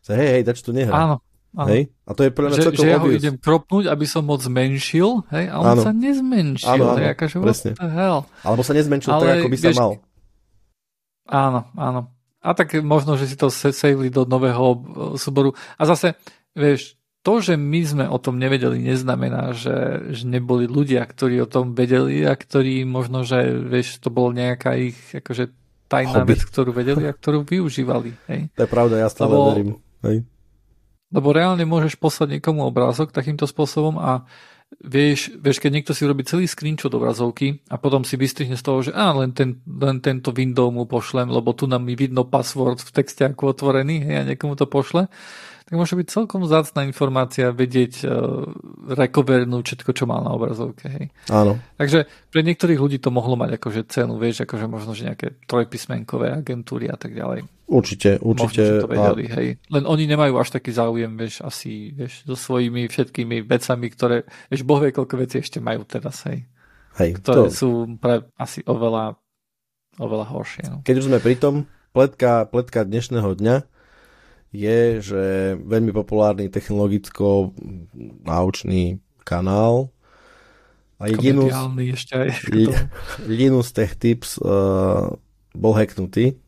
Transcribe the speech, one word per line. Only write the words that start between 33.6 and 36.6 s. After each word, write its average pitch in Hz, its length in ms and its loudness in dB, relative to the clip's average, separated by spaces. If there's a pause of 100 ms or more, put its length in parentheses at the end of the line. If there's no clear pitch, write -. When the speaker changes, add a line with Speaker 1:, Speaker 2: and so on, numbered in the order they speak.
Speaker 2:
a 127 320 -2 (500)
vieš, 139 560 2
vieš, 139 220 2
keď 143 160 0
niekto 151 200 -2
si 147 120 -2
urobí 139 240 0
celý 180 160 0
screenshot 151 480 -4